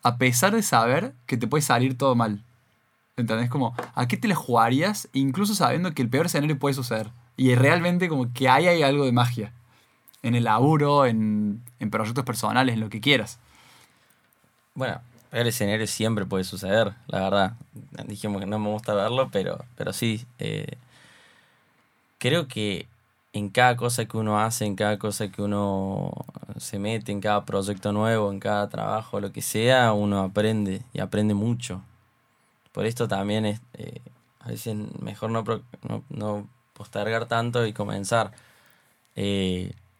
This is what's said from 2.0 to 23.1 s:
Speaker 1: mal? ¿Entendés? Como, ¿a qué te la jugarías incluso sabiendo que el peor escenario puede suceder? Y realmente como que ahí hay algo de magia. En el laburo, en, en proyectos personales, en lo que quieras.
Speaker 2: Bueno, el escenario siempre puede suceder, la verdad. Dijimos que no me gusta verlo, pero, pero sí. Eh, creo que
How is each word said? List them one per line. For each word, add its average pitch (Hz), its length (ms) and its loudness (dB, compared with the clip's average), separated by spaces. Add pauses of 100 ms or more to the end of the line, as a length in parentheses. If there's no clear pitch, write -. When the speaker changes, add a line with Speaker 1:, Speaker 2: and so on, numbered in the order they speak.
Speaker 1:
mal? 110 280 0 (720)
¿Entendés? 117 340 0
Como, 123 260 -2 (180)
¿a 127 140 0
qué 123 100 -2
te - 100 -2
la 196 80 2
jugarías 131 800 2
incluso 139 400 0
sabiendo 165 400 0
que 143 80 -2
el 117 80 0
peor 135 160 2
escenario 151 320 0
puede 139 160 0
suceder? 120 380 -4 (260)
Y 127 180 6
realmente 175 540 4
como 127 240 -2
que 127 160 2
ahí 147 180 6
hay 170 160 6
algo 139 220 4
de 131 60 2
magia. 120 420 0 (680)
En 123 140 0
el 120 100 2
laburo, 143 600 4
en, 107 560 0 (180)
en 107 100 -4
proyectos 110 340 -2
personales, 120 500 0
en 110 60 -2
lo 110 100 -4
que 104 120 -10
quieras. 123 380 0 (1400)
Speaker 2:
Bueno, 127 260 -6 (300)
el 120 160 0
escenario 110 400 0
siempre 107 380 -2
puede 95 180 -2
suceder, 95 500 0 (140)
la 95 140 -2
verdad. 95 320 2 (520)
Dijimos 101 340 -6
que 98 60 -8
no 107 140 -4
me 104 100 -4
gusta 107 240 -4
verlo, 117 380 0
pero, 92 340 -4 (100)
pero - 160 -6
sí. 113 340 -4 (140)
Eh, - 380 -8 (1400)
creo 151 280 0
que 104 400 -6 (460)